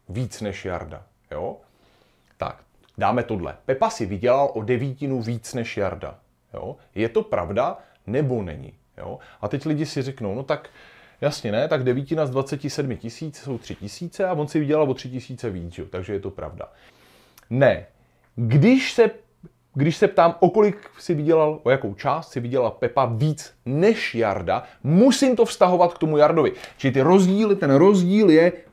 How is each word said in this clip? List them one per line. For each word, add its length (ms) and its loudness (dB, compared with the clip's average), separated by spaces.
víc 320 -8
než 240 -10
Jarda, 380 -10
jo? 260 -8
Tak, 260 -10
dáme 220 0
tohle. 420 -8
Pepa 260 -2
si 160 -8
vydělal 480 0
o 80 -6
devítinu 600 -4
víc 320 -8
než 220 -8
Jarda, 420 -6
jo? 220 -12
Je 140 -2
to 140 0
pravda, 560 -4
nebo 360 -2
není, 300 -12
jo? 200 -14
A 80 -6
teď 180 -6
lidi 200 -2
si 160 -6
řeknou, 320 -8
no 80 -8
tak 280 -8
jasně 320 -4
ne, 160 0
tak 160 -2
devítina 420 -2
z 40 -6
dvaceti 400 -6
sedmi 260 -6
tisíc 420 -14
jsou 200 -10
tři 160 -14
tisíce 540 -8
a 40 -2
on 160 -4
si 120 -2
vydělal 300 0
o 40 -2
tři 160 -14
tisíce 400 -10
víc, 280 -10
jo? 120 -10
Takže 220 -10
je 80 -4
to 100 -10
pravda. 420 -14
Ne. 360 2
Když 560 4
se, 180 4
když 220 0
se 120 4
ptám, 320 4
o 100 6
kolik 480 2
si 160 -2
vydělal, 480 2
o 80 2
jakou 240 0
část 380 -6
si 80 -6
vydělala 300 -2
Pepa 340 -2
víc 500 -2
než 480 0
Jarda, 480 -2
musím 540 4
to 80 4
vztahovat 500 2
k 40 -18
tomu 180 0
Jardovi. 360 4
Čili 160 0
ty 80 2
rozdíly, 560 4
ten 180 0
rozdíl 560 6
je 220 6